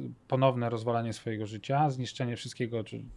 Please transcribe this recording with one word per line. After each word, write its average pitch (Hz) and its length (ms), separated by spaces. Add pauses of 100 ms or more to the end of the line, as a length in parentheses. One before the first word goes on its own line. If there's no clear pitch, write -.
(280)
ponowne 127 420
rozwalanie 113 420
swojego 107 340
życia, 135 440
zniszczenie 123 460
wszystkiego, 117 480
czy, 113 200 (120)